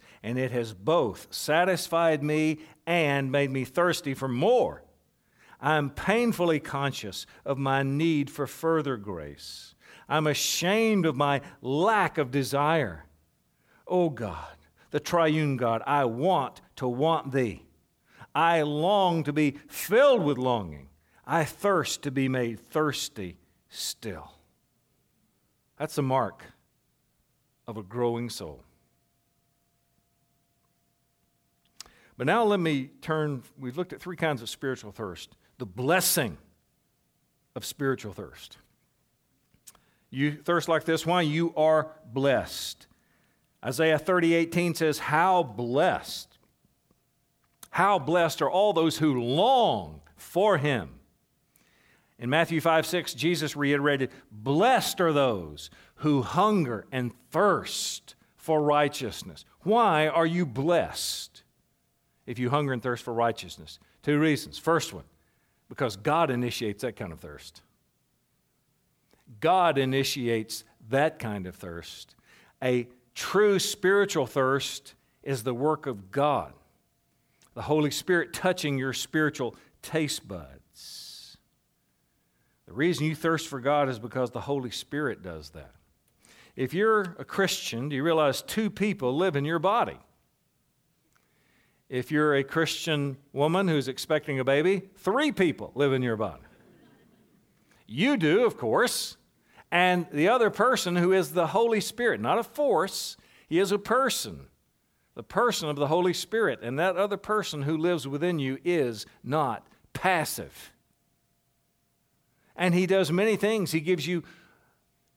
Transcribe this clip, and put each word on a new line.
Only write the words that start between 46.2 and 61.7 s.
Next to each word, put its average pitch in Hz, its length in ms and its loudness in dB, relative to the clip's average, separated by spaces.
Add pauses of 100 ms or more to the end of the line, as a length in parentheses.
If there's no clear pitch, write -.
how 190 280 2
blessed 165 420 0
are 147 100 0
all 202 220 2
those 165 260 0
who 143 220 0
long 131 800 0 (140)
for 196 420 0
him." 131 440 -4 (1160)
In 120 120 -6
Matthew 160 320 2
five 160 240 4
six, 175 260 -4
Jesus 147 440 -2
reiterated, 143 540 0 (200)
"Blessed 151 720 0
are 170 120 4
those 104 560 0 (280)
who 147 260 2
hunger 151 680 0
and 123 200 -4 (180)
thirst - 840 -2 (220)
for 156 260 0
righteousness." 143 840 0 (180)
Why 185 440 4
are 156 180 2
you 170 220 0
blessed 135 960 -2 (840)